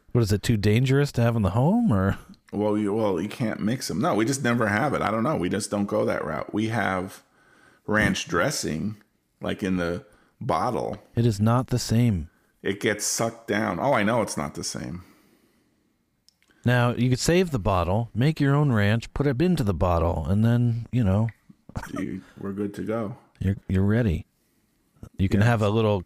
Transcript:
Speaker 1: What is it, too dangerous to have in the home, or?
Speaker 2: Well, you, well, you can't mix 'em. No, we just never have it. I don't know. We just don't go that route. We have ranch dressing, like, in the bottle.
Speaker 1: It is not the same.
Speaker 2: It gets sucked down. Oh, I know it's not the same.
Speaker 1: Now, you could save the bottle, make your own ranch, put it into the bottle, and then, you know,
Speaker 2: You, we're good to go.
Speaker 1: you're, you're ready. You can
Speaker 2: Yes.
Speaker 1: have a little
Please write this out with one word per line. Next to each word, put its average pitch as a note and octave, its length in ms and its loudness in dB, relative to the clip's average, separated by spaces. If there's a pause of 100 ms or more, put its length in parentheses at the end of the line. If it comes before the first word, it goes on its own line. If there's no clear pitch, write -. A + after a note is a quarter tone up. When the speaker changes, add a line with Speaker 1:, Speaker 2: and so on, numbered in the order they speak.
(120)
Speaker 1:
What B2 100 2
is G2 100 0
it, G#2 120 0
too A#2 120 2
dangerous B2+ 560 2
to A#2+ 100 -2
have A#2 120 2
in A2+ 80 0
the F#2 80 2
home, F3 420 2
or? F#2+ 260 2 (340)
Speaker 2:
Well, G#2 260 0
you, G#2 160 0
well, G2+ 260 0
you G#2 80 -2
can't A2 300 -4
mix A#2+ 320 -2
'em. E2 100 -4
No, D3+ 140 0
we G#2+ 100 2
just C3+ 200 -2
never A#2+ 240 2
have A2 260 0
it. D2+ 80 -2
I G2 80 0
don't A2+ 140 -2
know. D3+ 120 0
We F2+ 120 -2
just F#2+ 240 -4
don't G2+ 140 0
go G#2+ 180 0
that G#2+ 200 -2
route. - 300 -6
We G#2+ 140 0
have G2 560 -4 (640)
ranch G#2 400 0
dressing, E2+ 680 -2 (440)
like, F#2 240 -6
in F#2+ 120 0
the F2 280 -4 (360)
bottle. E2 640 -4 (140)
Speaker 1:
It A#2 100 2
is G2+ 140 0
not A#2 280 2
the B2 120 -2
same. A2 480 0 (340)
Speaker 2:
It G2 160 -4
gets G#2 260 -2
sucked - 440 -4
down. G2+ 320 -2
Oh, C#3 120 2
I A2 120 2
know A2+ 180 2
it's - 140 -6
not C#2+ 180 -6
the E2+ 80 -10
same. C#2+ 400 -10 (1600)
Speaker 1:
Now, A#2+ 280 4
you B2 160 0
could B2+ 100 0
save F3 340 2
the C3 60 0
bottle, F#2+ 560 0
make C#3 260 2
your C#3 140 4
own D3 180 4
ranch, G#2+ 420 2
put C#3 120 0
it C3+ 140 0
into E3+ 240 2
the G2+ 100 2
bottle, E2+ 540 2
and G#2 160 2
then, A#2 480 2
you B2 100 2
know, G#2 260 2 (680)
Speaker 2:
You, F#2+ 220 -8 (180)
we're G2 140 -8
good G2+ 220 -4
to F#2+ 80 -8
go. A2 340 -4 (220)
Speaker 1:
you're, G2 180 0 (120)
you're F#2+ 160 2
ready. G#2+ 420 2 (880)
You F#2+ 140 2
can G2+ 100 4
Speaker 2:
Yes. A#2 80 4
Speaker 1:
have A#2 140 2
a G2+ 80 2
little G#2 360 2